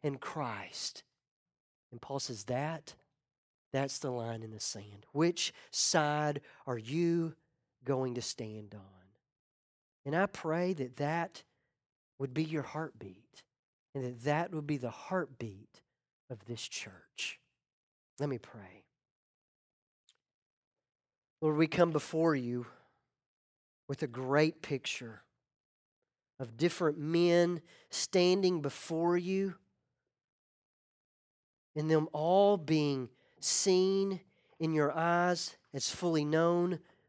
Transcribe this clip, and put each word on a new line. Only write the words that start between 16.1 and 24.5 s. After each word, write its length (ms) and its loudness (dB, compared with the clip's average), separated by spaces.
of 160 -12
this 220 -10
church. 720 -10
Let 80 -2
me 100 -4
pray. 460 -18
Lord, 160 2
we 120 6
come 240 4
before 440 2
you 320 -4
with 160 -6
a 40 -4
great 540 2